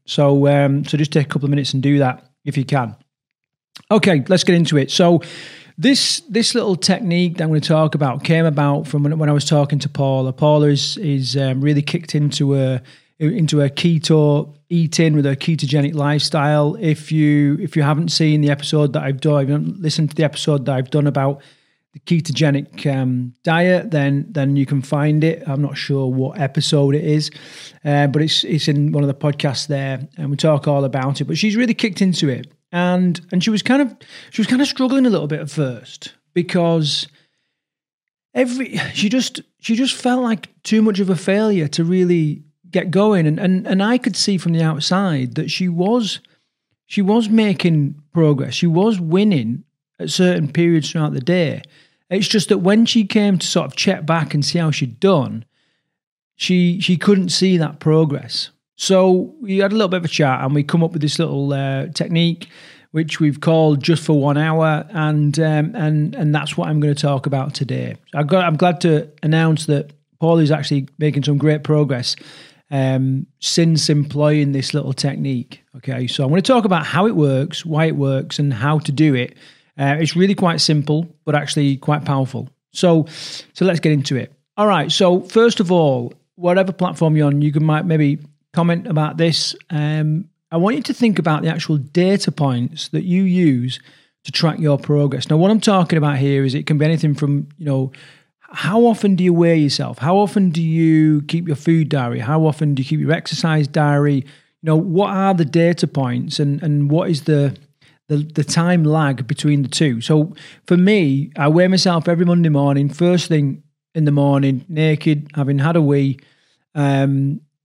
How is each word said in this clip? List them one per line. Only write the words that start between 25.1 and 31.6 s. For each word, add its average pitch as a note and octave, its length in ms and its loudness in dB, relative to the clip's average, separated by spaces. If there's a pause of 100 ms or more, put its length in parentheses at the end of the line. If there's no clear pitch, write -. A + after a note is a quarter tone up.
it. D#3+ 240 -2
I'm C#3+ 140 -2
not C#3 160 -4
sure C3+ 300 -2
what C3 340 -4
episode C#3+ 520 0
it D#3 120 -2
is, D3+ 260 -2 (540)
uh, C#3+ 220 2
but D3 140 0
it's, D#3 220 0
it's - 240 -2
in D3 240 0
one D3 140 0
of - 20 2
the C#3 60 -2
podcasts C#3+ 540 -4
there, C3+ 380 -6 (120)
and D3 120 -6
we C#3+ 60 -4
talk D3+ 320 2
all C#3+ 160 2
about C3+ 380 -2
it. - 20 -4
But D#3 140 -4
she's G3+ 180 0
really A#3 180 2